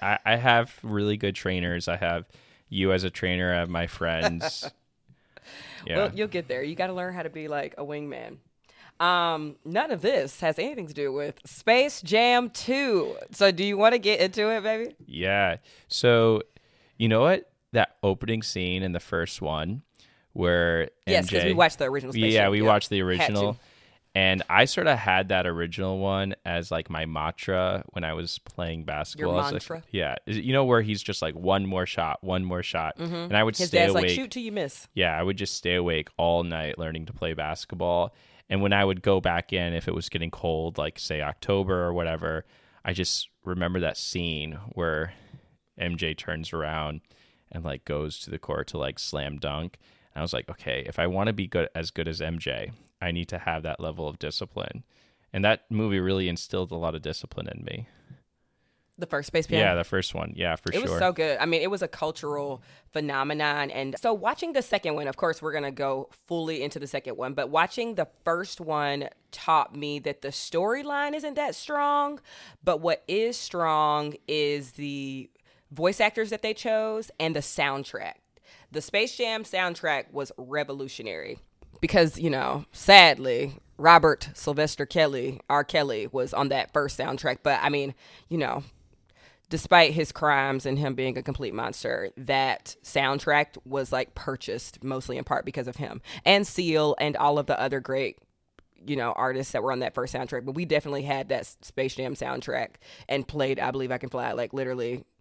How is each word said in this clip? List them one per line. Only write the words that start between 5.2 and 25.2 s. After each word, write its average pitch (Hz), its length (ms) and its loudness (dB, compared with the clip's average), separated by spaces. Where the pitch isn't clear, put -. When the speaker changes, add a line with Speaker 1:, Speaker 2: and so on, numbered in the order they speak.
Speaker 1:
Yeah. 82 120 -2
Speaker 2:
Well, 202 160 2
you'll 208 140 -4
get 170 200 -6
there. 127 160 -4
You 156 100 -6
gotta 185 200 -4
learn 180 200 -6
how 180 80 -8
to 160 80 -8
be, 156 180 -12
like, 147 300 -6
a 147 60 -8
wingman. 143 540 -10
Um, 170 680 2
none 226 260 -2
of 185 100 -2
this 175 400 0
has 160 180 0
anything 233 280 -4
to 151 80 -16
do 143 180 -2
with 143 320 -6
Space 254 580 2
Jam 240 480 4
Two. 247 640 0
So 196 220 6
do 175 100 -2
you 202 140 0
wanna 226 220 6
get 202 220 2
into 208 300 2
it, 220 120 0
baby? 220 340 -2
Speaker 1:
Yeah. 92 500 2
So, 113 540 6
you 113 120 2
know 110 120 6
what? 170 300 4
That - 300 2
opening 107 400 0
scene 92 400 -2
in 92 100 -2
the 85 80 -2
first - 420 -4
one 80 400 -4
where 85 560 2
Speaker 2:
Yes, 170 200 4
'cause 90 60 -4
we 92 80 2
Speaker 1:
M 87 80 2
J 185 60 4
Speaker 2:
watched 165 240 6
the 147 60 0
original 131 300 -4
Space 110 200 4
Speaker 1:
Yeah, 104 100 8
Speaker 2:
Jam. 98 80 6
Speaker 1:
we 104 100 2
Speaker 2:
Yeah. 110 40 6
Speaker 1:
watched 104 220 6
the 101 100 0
Speaker 2:
Had 95 60 2
to. - 40 2
Speaker 1:
original. 104 520 2
And 95 320 4
I 104 160 8
sorta 156 320 2
had 95 320 2